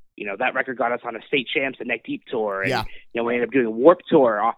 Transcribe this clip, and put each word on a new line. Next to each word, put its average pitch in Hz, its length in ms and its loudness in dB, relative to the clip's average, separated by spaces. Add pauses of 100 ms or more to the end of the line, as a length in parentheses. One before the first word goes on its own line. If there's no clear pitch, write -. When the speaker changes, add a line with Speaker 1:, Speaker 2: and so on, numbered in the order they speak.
(160)
Speaker 1:
you 107 100 -10
know, 98 140 -8
that 110 140 -2
record 131 240 -6
got 120 160 -2
us 120 100 -6
on 117 140 -10
a - 100 -14
State 135 260 -2
Champs 135 280 -2
and 123 80 -8
Neck 113 160 -6
Deep 143 260 -8
tour. 104 300 -2
And, 95 80 0
Speaker 2:
Yeah. 117 140 0 (300)
Speaker 1:
you 117 60 -4
know, 117 60 -2
we 117 80 -2
ended 120 160 -2
up 113 40 -10
doing 127 120 2
a 110 60 -2
Warped 139 380 6
Tour 120 320 4
off 113 160 0